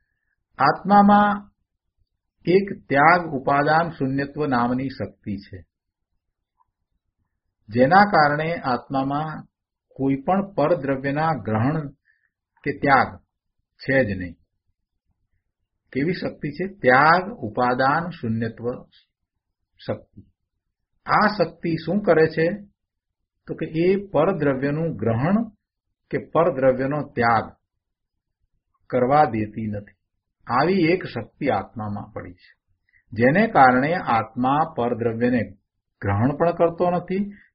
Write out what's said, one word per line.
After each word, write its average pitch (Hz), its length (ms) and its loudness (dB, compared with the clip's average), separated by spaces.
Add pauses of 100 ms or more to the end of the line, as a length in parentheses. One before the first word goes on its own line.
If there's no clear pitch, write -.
(580)
આત્મામાં 202 920 4 (960)
એક 196 420 0
ત્યાગ 165 380 4
ઉપાદાન 151 640 0
શૂન્યત્વ 139 560 -4
નામની 127 420 -2
શક્તિ 104 480 -10
છે, 95 280 -16 (2000)
જેના 139 360 6
કારણે 156 500 0
આત્મામાં 139 960 -6 (400)
કોઈ 135 280 -2
પણ 190 380 -2
પરદ્રવ્યના 143 760 -2 (140)
ગ્રહણ 135 440 -2 (760)
કે 143 160 -6
ત્યાગ 135 380 2 (600)
છે 131 280 0
જ 98 140 -4
નહીં. 87 180 -12 (1600)
કેવી 147 200 -2
શક્તિ - 380 -8
છે? 175 160 -8
ત્યાગ 156 640 4
ઉપાદાન 131 800 -2
શૂન્યત્વ 113 760 -6 (1000)
શક્તિ. - 360 -12 (840)
આ 175 200 2 (120)
શક્તિ 165 380 -2
શું 190 260 -4
કરે 160 240 4
છે? 165 400 -4 (800)
તો - 80 -10
કે 160 120 -8
એ 180 400 0
પરદ્રવ્યનું 143 880 -2
ગ્રહણ 135 520 0 (600)
કે 139 80 -4
પરદ્રવ્યનો 135 920 0
ત્યાગ 117 480 0 (1300)
કરવા 135 340 2
દેતી 110 420 -4
નથી. 101 300 -10 (500)
આવી 160 380 2
એક 165 220 0
શક્તિ 127 420 -8
આત્મામાં 104 640 -6
પડી 92 200 -14
છે, - 240 -20 (560)
જેને 139 340 2
કારણે 135 480 4
આત્મા 131 840 -2
પરદ્રવ્યને 117 720 -2 (520)
ગ્રહણ 107 340 0
પણ 170 140 2
કરતો 170 400 0
નથી 185 400 -4 (240)